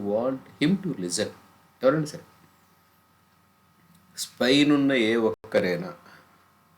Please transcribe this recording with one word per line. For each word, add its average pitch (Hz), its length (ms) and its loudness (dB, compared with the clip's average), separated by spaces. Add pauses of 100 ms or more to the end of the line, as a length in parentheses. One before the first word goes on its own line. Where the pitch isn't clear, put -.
(120)
want 127 260 -2 (240)
him 160 140 4
to 170 180 -4
listen. 90 320 -4 (560)
ఎవరైనా 147 220 4
సరే, - 160 -14 (2000)
స్పైన్ 143 560 2
ఉన్న 139 200 2
ఏ 117 240 2
ఒక్కరైనా 92 800 -2 (840)